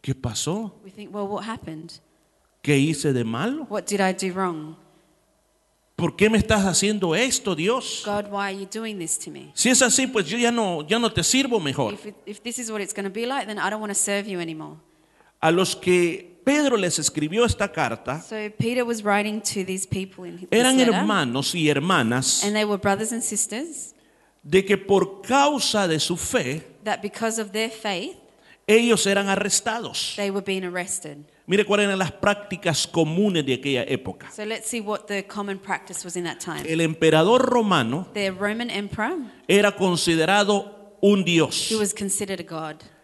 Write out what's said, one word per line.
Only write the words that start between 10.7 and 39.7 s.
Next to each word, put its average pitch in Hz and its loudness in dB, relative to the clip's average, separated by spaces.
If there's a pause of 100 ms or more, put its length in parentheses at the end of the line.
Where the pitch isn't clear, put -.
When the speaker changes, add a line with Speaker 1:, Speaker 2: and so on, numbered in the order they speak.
Speaker 1:
ya 208 2
no 226 2
te 175 -2
sirvo 254 2
mejor." 131 -2
Speaker 2:
If 101 -14
it, 214 -14 (100)
if 208 -14
this 240 -8
is 233 -8
what 214 -6
it's 196 -6
gonna 196 -6
be 220 -6
like, 247 -4
then 214 -8
I 175 0
don't 214 -4
wanna 202 -6
serve 202 -2
you 185 -4
anymore. 156 -10 (640)
Speaker 1:
A 127 4
los 180 2
que 175 0
Pedro 277 4
les 180 0
escribió 156 0
esta 202 0
carta 131 -2
Speaker 2:
So 220 -12 (220)
Peter 247 0
was 233 -4
writing 208 0
to 202 -4
these 185 -4
people 190 -6
in 170 -14
this 185 -14
Speaker 1:
eran 254 4
Speaker 2:
letter. 240 6
Speaker 1:
hermanos 143 0
y 165 2
hermanas 139 2
Speaker 2:
And 208 0
they 214 2
were 208 0
brothers 202 0
and 226 -4
sisters 254 -6 (500)
Speaker 1:
de 180 4
que 196 2
por 196 2
causa 262 2
de 160 2
su 175 -2
fe 156 -2 (200)
Speaker 2:
that 208 -4
because 220 -4
of 208 -8
their 220 -4
faith, 214 -6 (500)
Speaker 1:
ellos 226 4
eran 196 2
arrestados. 196 -2
Speaker 2:
they 202 -4
were 196 -4
being 190 -4
arrested. 175 -6 (300)
Speaker 1:
Mire 202 2
cuáles 208 2
eran 190 0
las 180 0
prácticas 190 -2
comunes 165 2
de 131 2
aquella 131 0
época. - -6
Speaker 2:
So 214 -12
let's 220 -8
see 240 -4
what 208 -6
the 196 -6
common 202 -8
practice 190 -8
was 175 -10
in 180 -4
that 165 -4
time. 147 -8
Speaker 1:
El 165 0
emperador 160 6
romano 185 2
Speaker 2:
The 196 -2
Roman 214 -4
emperor, 208 -4 (300)
Speaker 1:
era 202 6